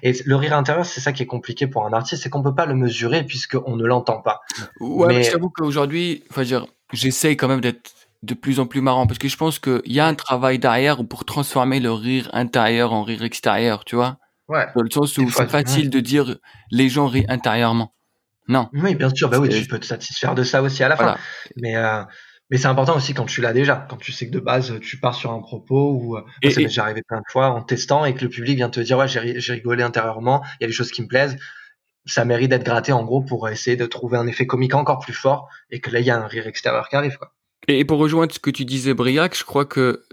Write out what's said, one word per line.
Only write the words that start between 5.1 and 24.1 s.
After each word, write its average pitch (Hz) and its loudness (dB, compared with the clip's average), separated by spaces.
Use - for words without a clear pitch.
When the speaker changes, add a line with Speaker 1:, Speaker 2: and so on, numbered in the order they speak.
Speaker 2:
mais 123 4
je 117 4
t'avoue 170 0
qu'aujourd'hui, 156 -2
enfin, 135 -2
je 123 0
veux 120 0
dire, - -14
j'essaye 131 2
quand 143 0
même 131 2
d'être 120 -4
de 117 -6
plus 135 -2
en 127 2
plus 131 -2
marrant 127 4
parce 123 0
que 139 -4
je - -4
pense 160 -2
qu'il 127 0
y 127 0
a 151 4
un 160 2
travail 131 0
derrière 127 4
pour - -12
transformer 135 0
le 120 0
rire 117 -2
intérieur 117 2
en 107 0
rire 110 -6
extérieur, 113 0
tu - -8
vois. 127 0
Speaker 1:
Ouais. 156 -2
Speaker 2:
Dans 117 4
le 113 -2
sens 143 0
où 139 4
Speaker 1:
Une 123 2
fois 123 2
Speaker 2:
c'est - -8
facile 143 2
Speaker 1:
ouais. 139 0
Speaker 2:
de 131 2
dire 127 0
les 131 4
gens 139 2
rient 131 2
intérieurement. 117 2
Non. 123 2
Speaker 1:
Oui, 180 0
bien 147 2
sûr. 135 0
Bah 123 4
oui, 131 4
Speaker 2:
C'est 107 2
Speaker 1:
tu - -6
peux 113 -6
te - -14
satisfaire - -4
de 127 2
ça 135 2
aussi 135 0
à 131 4
la 156 4
Speaker 2:
Voilà. 143 2
Speaker 1:
fin. - -10
Mais, 117 -4
euh... 110 0
Mais 131 2
c'est 135 2
important 135 4
aussi 139 -2
quand 120 -4
tu - -6
l'as 117 0
déjà, 135 2
quand 127 -12
tu - -12